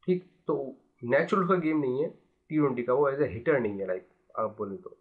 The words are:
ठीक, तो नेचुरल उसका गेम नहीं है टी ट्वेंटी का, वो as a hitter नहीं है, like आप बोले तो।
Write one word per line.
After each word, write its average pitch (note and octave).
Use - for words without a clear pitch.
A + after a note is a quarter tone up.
ठीक, F3+
तो C#3
नेचुरल D3+
उसका F#3
गेम D#3
नहीं C3+
है E3+
टी D#3
ट्वेंटी C3
का, A#2+
वो C#3
as C#3
a D3
hitter A#2+
नहीं G#2+
है, F#2+
like -
आप G#2+
बोले G2
तो। -